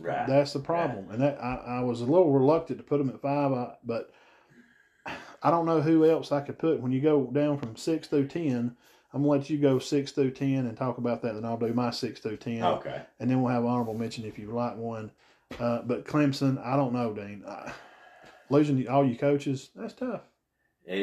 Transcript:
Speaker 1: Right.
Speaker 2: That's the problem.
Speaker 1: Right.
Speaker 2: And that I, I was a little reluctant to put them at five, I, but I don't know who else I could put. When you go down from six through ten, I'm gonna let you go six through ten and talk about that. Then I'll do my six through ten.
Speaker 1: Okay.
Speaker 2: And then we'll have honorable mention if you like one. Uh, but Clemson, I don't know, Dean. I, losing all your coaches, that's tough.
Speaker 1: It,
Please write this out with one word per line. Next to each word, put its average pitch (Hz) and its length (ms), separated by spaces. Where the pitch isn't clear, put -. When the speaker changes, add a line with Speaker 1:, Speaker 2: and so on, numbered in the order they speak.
Speaker 1:
Right. - 240
Speaker 2:
That's 139 240
the 143 80
problem. 139 460
Speaker 1:
Right. 90 80
Speaker 2:
And 117 100
that 143 180
I, 123 140
I 123 280
was 117 180
a 117 40
little 160 260
reluctant 139 480
to - 40
put 147 140
them 139 120
at 120 120
five, 143 320
I, - 300
but 117 280
I 139 80
don't 170 160
know 165 160
who 160 280
else 151 240
I 139 80
could - 180
put. 156 220
When 127 100
you 131 80
go 143 320
down 147 260
from 117 200
six 160 300
through 139 200
ten, 123 480
I'm 135 80
gonna 147 100
let 143 180
you 156 80
go 139 220
six 139 320
through 135 200
ten 135 340
and 117 120
talk 127 200
about 120 240
that. 117 140
Then 110 100
I'll 117 120
do 117 160
my 120 180
six 113 280
through 107 180
ten. 117 240
Speaker 1:
Okay. 85 400
Speaker 2:
And 120 100
then 131 100
we'll 127 120
have 120 100
honorable 120 300
mention 113 320
if 107 120
you 104 140
like 120 240
one. 110 340
Uh, 117 240
but 120 220
Clemson, 139 580
I 123 120
don't 135 180
know, 120 200
Dean. 101 340
I, - 240
losing 139 400
all 139 160
your 120 120
coaches, 143 580
that's 202 180
tough. 240 280
Speaker 1:
It, 92 180